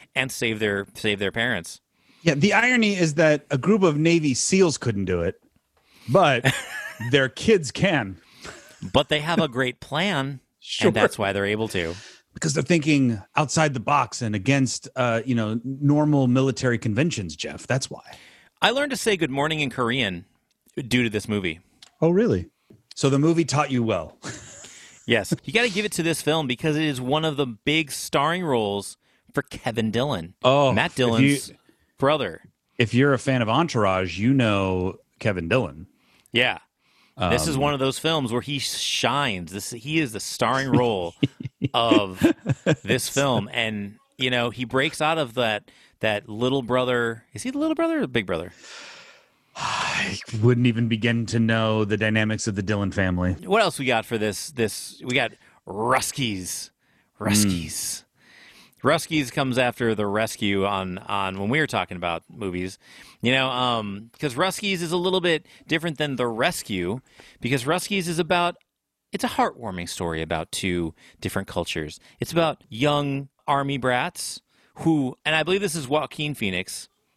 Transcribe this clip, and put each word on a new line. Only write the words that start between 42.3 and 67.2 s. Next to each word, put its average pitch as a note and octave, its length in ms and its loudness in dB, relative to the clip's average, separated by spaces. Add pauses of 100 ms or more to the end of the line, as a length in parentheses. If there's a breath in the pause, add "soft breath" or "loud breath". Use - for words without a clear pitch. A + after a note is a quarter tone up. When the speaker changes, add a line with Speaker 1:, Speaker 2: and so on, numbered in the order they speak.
Speaker 1:
this A#2 240 0
Speaker 2:
<laughs> - 20 -8
Speaker 1:
film. B2 420 0
And, G#2+ 440 -2 (220)
you B2+ 120 0
know, A#2+ 200 0
he B2 160 -6
breaks C3 340 -2
out D#3 180 2
of A#2+ 160 -2
that, A2 360 0 (300 soft breath)
that G#2+ 280 -2
little B2+ 340 0
brother. A#2+ 720 0
Is A2 100 -12
he B3+ 80 -6
the C#4 80 -6
little D#4 160 0
brother E4 240 0
or B3+ 40 0
the D3 60 -2
big A#2 180 -2
brother? F2+ 260 -4 (540 loud breath)
Speaker 2:
<sighs> - 500 -20
I - 640 -4 (240)
wouldn't B2 240 6
even A#2 220 0
begin A#2 380 0
to A#2+ 140 -2
know A2 440 2
the G#2 120 -2
dynamics G#2+ 500 0
of G#2+ 100 -2
the G2+ 60 -2
Dillon G2+ 300 -2
family. F#2 400 0 (120)
Speaker 1:
What G#3 180 2
else F3+ 160 0
we C3+ 80 -4
got A2+ 180 2
for A2+ 140 -4
this? G#2 320 -4
This, - 520 -4
we B2+ 120 -6
got B2 180 0 (340 soft breath)
Ruskies. G#2+ 1040 -2 (480)
Speaker 2:
Mm. G#2 100 -4
Speaker 1:
Ruskies. F#2 760 0 (800 soft breath)
Ruskies D3+ 480 0
comes C3 260 0
after A#2+ 360 2
The G#2 120 -2
Rescue G2+ 600 0
on, F#2+ 320 -2
on G2 420 -4
when G2+ 80 -2
we C#3 100 0
were D3+ 80 0
talking F#2 300 -4
about E2+ 340 -4
movies. F#2 480 -6 (440 loud breath)
You A#2+ 100 2
know, C3 160 2
um, A#2 640 -2 (100)
'cause C3+ 140 -2
Ruskies F#3 480 -2
is E3 100 -4
a F3+ 40 0
little F3+ 260 0
bit E3 240 0 (200 loud breath)
different D#3+ 320 -2
than C#3+ 180 -2
The B2 120 0
Rescue, A2+ 720 -2 (400 loud breath)